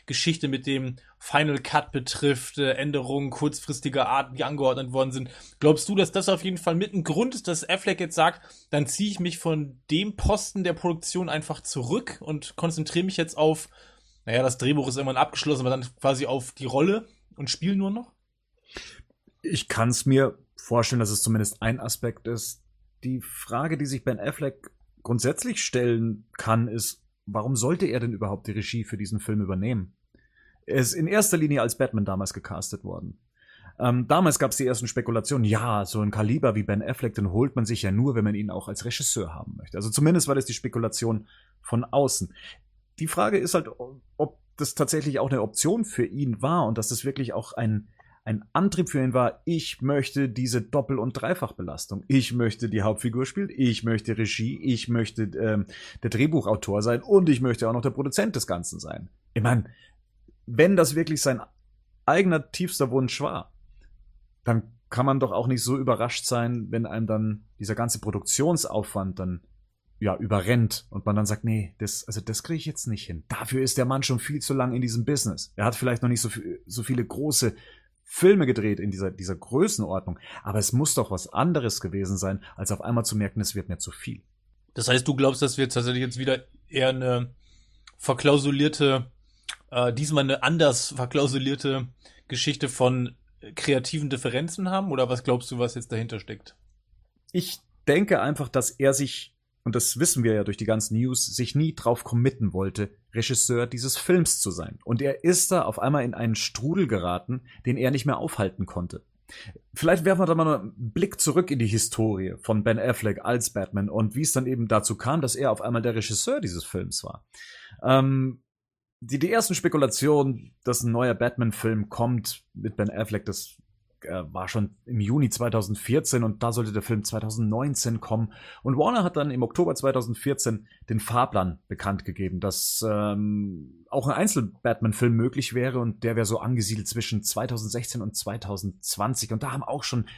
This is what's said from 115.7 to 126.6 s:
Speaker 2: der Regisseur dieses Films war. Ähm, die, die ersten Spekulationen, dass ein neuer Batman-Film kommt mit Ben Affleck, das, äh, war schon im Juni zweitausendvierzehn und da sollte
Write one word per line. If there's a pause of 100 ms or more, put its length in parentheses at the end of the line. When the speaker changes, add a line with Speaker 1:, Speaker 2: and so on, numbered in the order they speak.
Speaker 2:
der
Regisseur
dieses
Films
war. (560)
Ähm, (580)
die,
die
ersten
Spekulationen, (100)
dass
ein
neuer
Batman-Film
kommt (100)
mit
Ben
Affleck,
das, (460)
äh,
war
schon (100)
im
Juni
zweitausendvierzehn
und
da
sollte